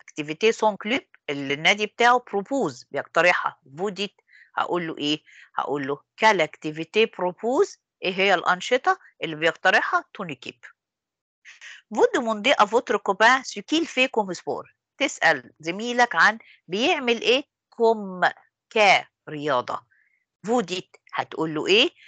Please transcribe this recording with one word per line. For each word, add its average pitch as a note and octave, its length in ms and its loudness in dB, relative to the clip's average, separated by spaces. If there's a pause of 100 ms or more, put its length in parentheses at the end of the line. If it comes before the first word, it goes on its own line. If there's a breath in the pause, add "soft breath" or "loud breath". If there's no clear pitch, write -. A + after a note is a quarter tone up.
activité D#3 500 -2
son G#3+ 240 0 (100)
club A#3 180 -4 (260)
اللي C#3 240 -4
النادي G3 320 0
بتاعه A#3+ 440 2
propose G3+ 600 -4
بيقترحها. E3 720 0 (160)
Vous F#3+ 140 -6
dites. G3 320 -10 (340 soft breath)
هقول F3 300 -4
له D#3+ 120 -8
إيه؟ D3 240 -4 (320 soft breath)
هقول C#3 320 -4
له C#3 100 -4
quelle G#3+ 440 0
activité D#3+ 640 -2
propose. A3+ 720 -4 (240)
إيه F3 120 -2
هي F#3+ 200 2
الأنشطة F#3 640 0 (240 soft breath)
اللي D#3+ 140 -6
بيقترحها؟ F#3+ 680 0 (140)
Ton G3 80 -8
équipe. - 400 -16 (1300 loud breath)
Vous F4 120 4 (100)
demandez A3+ 420 0
à G#3+ 60 4
votre A3 340 0
copain A3+ 440 4
ce - 180 -12
qu'il D4+ 260 -2
fait C4 220 0
comme F#3+ 260 -2
sport. A#2+ 320 -8 (320)
تسأل D#3+ 600 0
زميلك A#3 540 -2
عن G3 240 4 (300 soft breath)
بيعمل A#3+ 520 0
إيه B3 240 2 (260)
كوم G#3+ 500 0 (520)
كرياضة. D3 1120 0 (600)
Vous A#3+ 160 2
dites. F3+ 380 -10 (140)
هتقول D#3 400 -6
له D3+ 120 -6
إيه؟ A3 240 4 (180 loud breath)